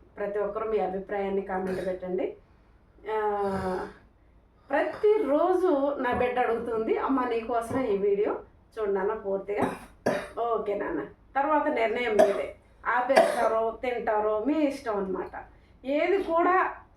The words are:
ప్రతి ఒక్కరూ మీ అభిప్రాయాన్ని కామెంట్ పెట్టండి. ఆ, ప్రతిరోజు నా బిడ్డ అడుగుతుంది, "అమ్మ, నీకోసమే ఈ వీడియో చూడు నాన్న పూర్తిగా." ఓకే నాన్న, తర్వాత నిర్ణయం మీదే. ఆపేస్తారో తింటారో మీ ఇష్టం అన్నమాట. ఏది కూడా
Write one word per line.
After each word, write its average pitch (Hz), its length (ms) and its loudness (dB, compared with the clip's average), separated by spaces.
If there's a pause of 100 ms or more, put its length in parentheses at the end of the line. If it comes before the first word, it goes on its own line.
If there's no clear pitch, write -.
(180)
ప్రతి 208 220 -4
ఒక్కరూ 220 320 -4
మీ 214 80 0
అభిప్రాయాన్ని 196 600 -2
కామెంట్ 185 460 -4
పెట్టండి. 185 500 -4 (760)
ఆ, 202 760 -2 (800)
ప్రతిరోజు 320 1300 2
నా 247 140 0
బిడ్డ 247 260 2
అడుగుతుంది, 226 580 0
"అమ్మ, 262 260 0
నీకోసమే 233 640 -2
ఈ 196 100 0
వీడియో 202 420 2 (400)
చూడు 202 120 0
నాన్న 196 220 0
పూర్తిగా." 202 640 -2 (640)
ఓకే 226 360 0
నాన్న, 160 300 -4 (300)
తర్వాత 294 320 2
నిర్ణయం 233 440 0
మీదే. - 440 2 (320)
ఆపేస్తారో 220 960 2
తింటారో 214 680 0
మీ 302 60 2
ఇష్టం 269 440 0
అన్నమాట. - 460 -6 (420)
ఏది 330 380 2
కూడా 349 500 2 (240)